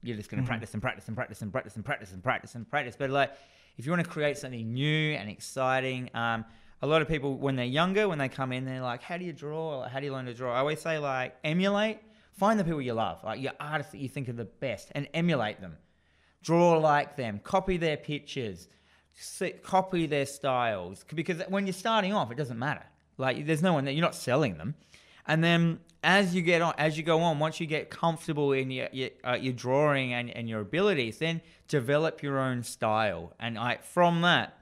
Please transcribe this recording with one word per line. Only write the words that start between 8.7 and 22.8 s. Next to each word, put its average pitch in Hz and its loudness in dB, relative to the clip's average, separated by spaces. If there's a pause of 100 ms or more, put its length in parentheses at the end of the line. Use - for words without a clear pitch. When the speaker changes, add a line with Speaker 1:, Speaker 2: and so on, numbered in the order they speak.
Speaker 1:
like, 127 -6
"How 175 -8
do 180 -8
you 170 -8
draw? 151 -8
Like, 123 -10
how 135 -6
do 143 -6
you 139 -4
learn 131 -6
to 120 -8
draw?" 123 -4
I 123 4
always 151 2
say, 160 -2
like, 131 -2
emulate. 202 2 (340)
Find 214 2
the 185 2
people 160 0
you 123 -2
love, 101 -2
like, 110 -6
your 131 -4
artists 147 -6
that 156 -14
you 139 -6
think 127 -6
are 123 -6
the 117 -6
best, - -8
and 143 -6
emulate 151 0
them. 85 -14 (680)
Draw 170 6
like 147 4
them. 107 -4
Copy 190 0
their 160 0
pictures. 135 -8 (500)
S-, - -6
copy 185 2
their 143 2
styles. 113 0
C-, 151 -8
because 165 -2
when 196 0
you're 190 -2
starting 202 0
off, 156 0
it 120 -8
doesn't 127 -4
matter. 131 -4 (320)